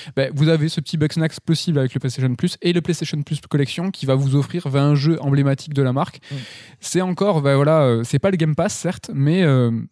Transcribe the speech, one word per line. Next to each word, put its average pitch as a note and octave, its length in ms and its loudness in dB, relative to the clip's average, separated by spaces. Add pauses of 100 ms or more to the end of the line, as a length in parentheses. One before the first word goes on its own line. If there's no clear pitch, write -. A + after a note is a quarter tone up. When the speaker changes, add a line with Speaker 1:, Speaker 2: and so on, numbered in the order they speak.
(160)
Speaker 1:
ben, - 200 0
vous D3+ 140 4
avez D#3+ 200 2
ce - 120 -6
petit - 160 -6
Bugsnax D#3 420 -2
possible D#3+ 400 0
avec C3 160 0
le C3 40 -4
PlayStation C3 360 -2
Plus - 260 -4
et F3 120 2
le F3 80 0
PlayStation D#3 420 -4
Plus - 180 -6
Collection D#3 480 -2
qui - 160 -8
va C3+ 80 2
vous C3+ 220 2
offrir C#3+ 340 -2
vingt C#3+ 240 2
jeux D3 280 2
emblématiques C#3 520 0
de C#3 80 0
la B2+ 120 0
marque. C#3+ 280 -4 (100)
Speaker 2:
Mm. C#3+ 40 -8 (440)
Speaker 1:
C'est - 220 -2
encore, F#3 400 0
ben, C#3 140 4
voilà, D3 260 4
euh, A#2 220 4
c'est C3 160 0
pas G3 100 2
le F#3+ 80 2
Game D#3 180 0
Pass, E3+ 180 0
certes, - 400 -8
mais, D3+ 300 2
euh, B2+ 280 4 (200)